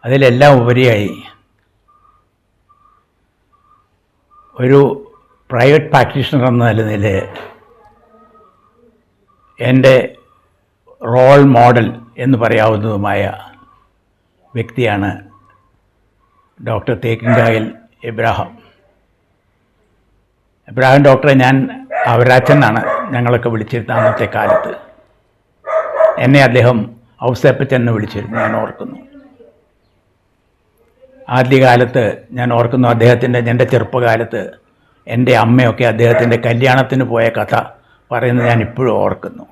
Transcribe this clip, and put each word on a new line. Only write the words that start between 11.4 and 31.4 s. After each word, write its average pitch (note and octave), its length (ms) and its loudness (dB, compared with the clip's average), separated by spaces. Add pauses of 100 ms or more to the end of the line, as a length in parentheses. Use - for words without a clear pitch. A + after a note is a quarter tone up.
മോഡൽ A#2+ 320 4 (300)
എന്ന് B2+ 200 0
പറയാവുന്നതുമായ G#2+ 840 -2 (1300)
വ്യക്തിയാണ് A2 560 -4 (1500)
ഡോക്ടർ A#2 400 -6
തേക്കിൻകായൽ A2+ 680 0 (380)
ഇബ്രാഹിം. A2 460 -4 (2250)
ഇബ്രാഹിം C3 360 2
ഡോക്ടറെ C3+ 300 4
ഞാൻ C3 220 4 (520)
അവരാച്ചൻ B2 480 2
എന്നാണ് A2+ 260 2 (300)
ഞങ്ങളൊക്കെ A#2+ 380 -2
വിളിച്ചിരുന്ന A2+ 440 -6
അന്നത്തെ G#2+ 400 -2
കാലത്ത്. - 380 -2 (1500)
എന്നെ C#3 240 2
അദ്ദേഹം A#2+ 340 2 (460)
ഔസേപ്പച്ചൻ B2+ 580 0
എന്ന് A#2 140 -2
വിളിച്ചിരുന്നു, G#2 420 -8
ഞാൻ A2 180 -4
ഓർക്കുന്നു. - 420 -10 (2250)
ആദ്യകാലത്ത് B2+ 760 2 (340)